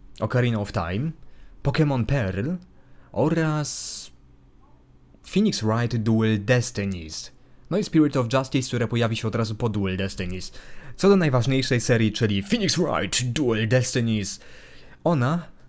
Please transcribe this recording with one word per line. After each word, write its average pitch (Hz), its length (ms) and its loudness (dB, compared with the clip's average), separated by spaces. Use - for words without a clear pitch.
Ocarina 117 400 0
of 104 120 -6
Time, 95 380 -2
Pokémon 139 440 2
Pearl 110 440 -2
oraz 151 960 -2
Phoenix 196 360 2
Wright 113 340 0
Dual 110 420 2
Destinies. 98 920 -2
No 139 80 0
i 143 60 0
Spirit 151 320 4
of 123 160 2
Justice, 131 360 0
które 117 200 -2
pojawi 117 280 0
się 113 120 -4
od 107 60 -4
razu 110 200 -2
po 117 140 -2
Dual 98 280 0
Destinies. 92 560 -6
Co 185 120 4
do 202 80 8
najważniejszej 131 640 2
serii, 113 320 4
czyli 101 300 0
Phoenix 202 340 0
Wright 143 480 0
Dual 113 440 0
Destinies, 117 720 0
ona, 156 420 2